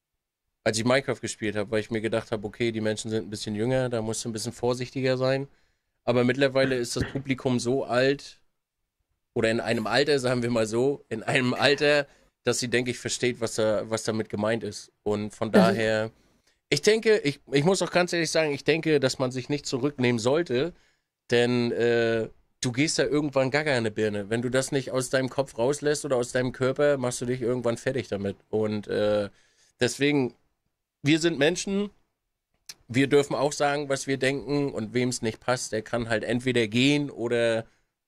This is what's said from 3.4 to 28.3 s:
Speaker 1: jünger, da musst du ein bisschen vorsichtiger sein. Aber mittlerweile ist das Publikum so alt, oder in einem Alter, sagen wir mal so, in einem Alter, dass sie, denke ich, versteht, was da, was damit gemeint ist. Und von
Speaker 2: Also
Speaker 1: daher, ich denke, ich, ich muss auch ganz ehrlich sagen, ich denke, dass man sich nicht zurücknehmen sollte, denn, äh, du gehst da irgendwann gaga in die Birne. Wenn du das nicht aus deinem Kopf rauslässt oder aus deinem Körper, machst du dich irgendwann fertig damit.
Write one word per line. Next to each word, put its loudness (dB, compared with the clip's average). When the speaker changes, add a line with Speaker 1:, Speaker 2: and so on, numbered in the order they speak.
Speaker 1:
jünger, 0
da -2
musst -6
du -8
ein -6
bisschen -6
vorsichtiger -2
sein. 0
Aber 2
mittlerweile 2
ist -4
das 0
Publikum -2
so 0
alt, 0
oder 2
in 0
einem -2
Alter, 2
sagen 0
wir -2
mal 2
so, 0
in -6
einem 0
Alter, 4
dass 2
sie, -4
denke 0
ich, -4
versteht, -2
was -4
da, 0
was -4
damit -2
gemeint -2
ist. -12
Und -2
von -4
Speaker 2:
Also 8
Speaker 1:
daher, 0
ich 0
denke, 4
ich, -2
ich 4
muss 2
auch -2
ganz 2
ehrlich -2
sagen, 2
ich -6
denke, 2
dass 0
man 0
sich -8
nicht -2
zurücknehmen 0
sollte, 0
denn, 4
äh, 2
du -2
gehst 0
da 2
irgendwann 0
gaga 2
in 0
die 0
Birne. -2
Wenn -2
du -2
das -2
nicht -2
aus -2
deinem 0
Kopf -4
rauslässt 0
oder 0
aus -2
deinem 0
Körper, 2
machst -4
du -6
dich -2
irgendwann 0
fertig -4
damit. -4